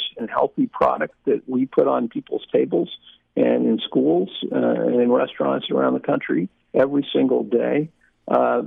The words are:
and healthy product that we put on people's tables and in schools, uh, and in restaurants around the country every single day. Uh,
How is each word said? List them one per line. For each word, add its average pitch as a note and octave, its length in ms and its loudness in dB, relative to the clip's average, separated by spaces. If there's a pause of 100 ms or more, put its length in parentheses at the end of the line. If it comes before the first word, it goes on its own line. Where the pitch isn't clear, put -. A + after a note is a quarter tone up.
(180)
and A3+ 120 -8
healthy - 380 0
product - 560 -2
that C#3 240 0
we C3 180 0
put C#3 220 2
on B2+ 200 0
people's - 440 -8
tables C3+ 360 0 (460)
and A#2+ 320 2
in A2+ 180 0
schools, E3+ 460 0 (220)
uh, C#3+ 40 -2
and A#2+ 440 0
in A#2+ 100 4
restaurants C3+ 580 0
around C3+ 260 2
the C3 40 -2
country C#3+ 500 -2 (260)
every C#3 380 2
single C3 300 2
day. B2 460 0 (400)
Uh, B2 380 2